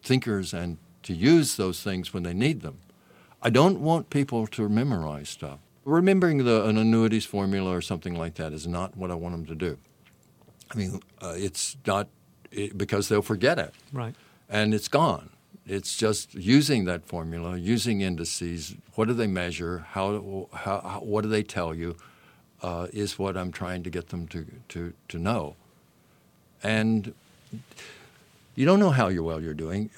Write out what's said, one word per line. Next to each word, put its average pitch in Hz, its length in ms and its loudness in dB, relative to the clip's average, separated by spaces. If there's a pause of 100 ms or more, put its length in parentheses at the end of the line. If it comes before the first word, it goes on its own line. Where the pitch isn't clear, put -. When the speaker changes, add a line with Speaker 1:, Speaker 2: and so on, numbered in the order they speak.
Speaker 1:
thinkers 104 520 0
and 87 240 -4 (260)
to 95 100 -6
use 139 440 6
those 92 260 -2
things 92 300 -6
when 90 100 -4
they 87 100 -4
need 123 280 0
them. 71 160 -10 (680)
I 120 60 4
don't 147 320 6
want 160 300 0
people 127 360 0
to 107 220 -2
memorize 92 600 0
stuff. 71 300 -12 (240)
Remembering 170 640 4
the, 110 200 6
an 110 120 4
annuities 113 480 4
formula 98 500 0
or 87 60 -2
something 87 340 -6
like 82 200 -6
that 80 180 -6
is 78 140 -10
not 87 280 -4
what 92 140 -8
I 87 60 -6
want 85 200 -6
them 82 120 -8
to 82 80 -10
do. 80 220 -4 (960)
I 120 60 -10
mean, 95 240 -6 (200)
uh, 87 140 -8
it's 95 400 -6 (120)
not, 101 200 0 (440)
it, 101 260 -6
because 101 320 0
they'll 104 140 4
forget 123 340 2
it. 80 160 -4 (180)
Speaker 2:
Right. 120 220 -8 (340)
Speaker 1:
And 107 280 2
it's - 120 -2
gone. 135 440 2 (340)
It's - 320 -6
just 107 380 0
using 123 500 4
that 87 220 -4
formula, 85 500 -6
using 104 440 0
indices. 85 760 -4 (180)
What 113 140 0
do 123 80 2
they 117 120 0
measure? 87 640 -4
How, 98 640 -6
how, 98 280 -4
how, 95 180 -10
what 107 240 -2
do 107 60 -2
they 107 140 2
tell 87 300 -4
you? 82 240 -6 (640)
Uh, 87 320 -6
is 104 240 -6
what 98 180 -2
I'm 90 160 -4
trying 90 320 -6
to 90 60 -8
get 85 200 -8
them 85 180 -8
to, 80 180 -10 (240)
to, 85 240 -10 (160)
to 87 80 -10
know. 85 380 -2 (1080)
And 110 500 0 (1400)
you 131 100 2
don't 190 140 8
know 190 120 6
how 123 160 4
you, 90 160 0
well 80 180 -2
you're 78 120 -6
doing. 87 440 -4